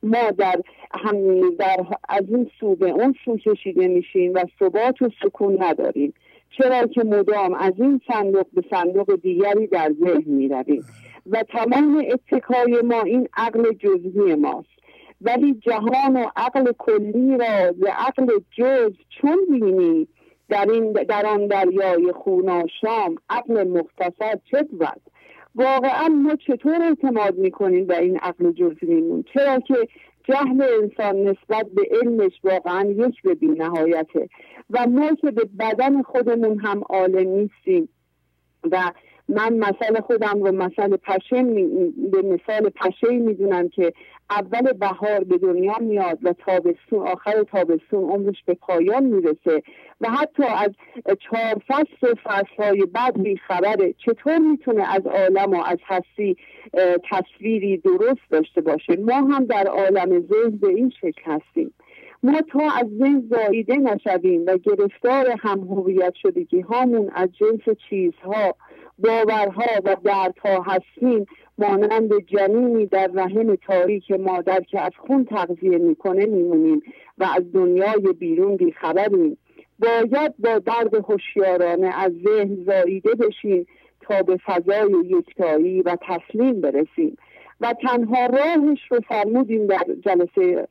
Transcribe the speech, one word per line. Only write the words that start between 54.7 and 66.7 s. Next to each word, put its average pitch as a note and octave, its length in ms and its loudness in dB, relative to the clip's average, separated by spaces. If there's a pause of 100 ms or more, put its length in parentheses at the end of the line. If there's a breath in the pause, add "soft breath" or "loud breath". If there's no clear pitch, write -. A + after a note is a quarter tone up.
از F#3+ 120 -2
عالم G3 480 2
و E3+ 100 -2
از F3 220 -4
هستی، F#3+ 520 -4 (360 loud breath)
اه، F3+ 220 2 (160)
تصویری G3+ 680 -2
درست G3 520 0
داشته D#3+ 320 0
باشه؟ D#3 340 -2
ما G#3+ 200 0
هم C#4 300 2
در G#3 220 0
عالم F#3 600 0
ذهن G#3+ 300 0
به G3+ 100 0
این A3+ 240 2 (100)
شکل D#3+ 240 -6
هستیم. D#3 480 -6 (500 loud breath)
ما C#4+ 180 2
تا D#4 180 -2 (220)
از A#3+ 60 -2 (120)
ذهن C4+ 300 2
زاییده A3+ 460 0
نشویم F#3 720 0
و F#3 100 2
گرفتار A3+ 840 0
هم G3+ 200 -4
هویت F#3 600 -2
شدگی F#3 400 -2
هامون A#3 520 0